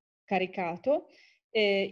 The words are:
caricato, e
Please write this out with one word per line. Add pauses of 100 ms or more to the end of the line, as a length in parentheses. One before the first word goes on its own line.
(220)
caricato, (420)
e